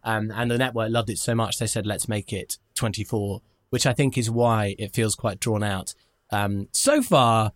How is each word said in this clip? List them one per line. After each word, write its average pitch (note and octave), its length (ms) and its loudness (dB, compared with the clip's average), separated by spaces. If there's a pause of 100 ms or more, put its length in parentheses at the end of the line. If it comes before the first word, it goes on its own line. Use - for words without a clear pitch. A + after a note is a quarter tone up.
um, A2 320 -4
and A#2 160 -2
the A#2 60 0
network A#2 340 0
loved A#2 200 0
it G#2 80 -4
so - 160 -2
much, A2+ 240 0
they A2+ 80 -2
said, G#2+ 200 -2
"Let's G2+ 220 -4
make G#2+ 240 -4
it - 240 -8 (180)
twenty-four," G2+ 680 -4 (280)
which B2 160 0
I C3 60 4
think C3 240 2
is A#2 140 0
why A2+ 480 2
it G2+ 160 -8
feels A2 200 2
quite G2+ 260 -4
drawn G#2+ 220 0
out. G2 320 -4 (380)
Um, G2+ 400 -2
so D4 300 4
far A#2 540 4